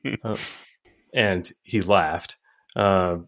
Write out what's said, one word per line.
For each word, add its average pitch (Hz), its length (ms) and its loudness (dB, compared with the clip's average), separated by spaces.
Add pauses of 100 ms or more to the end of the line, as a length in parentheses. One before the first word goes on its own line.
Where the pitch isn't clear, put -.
(240)
Uh, 107 120 -4 (800)
and 98 360 0 (120)
he 110 180 -2
laughed, 87 560 2 (400)
uh, 95 400 2 (120)